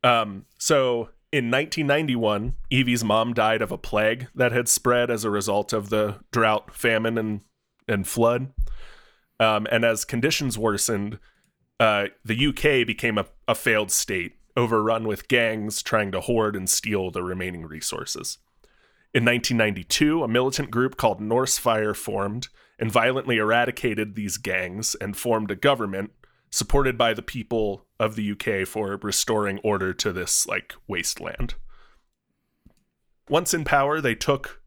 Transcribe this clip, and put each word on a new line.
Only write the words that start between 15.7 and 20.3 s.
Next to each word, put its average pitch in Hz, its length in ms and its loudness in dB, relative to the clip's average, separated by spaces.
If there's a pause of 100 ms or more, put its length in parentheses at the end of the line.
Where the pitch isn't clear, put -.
trying 104 300 0
to 95 80 -2
hoard 107 380 0
and 92 120 -4
steal 98 400 -2
the 90 140 -6
remaining 90 420 -6
resources. - 720 -8 (760)
In 120 100 4
nineteen 120 320 2
ninety-two, 131 680 2
a 123 40 -2
militant 127 440 0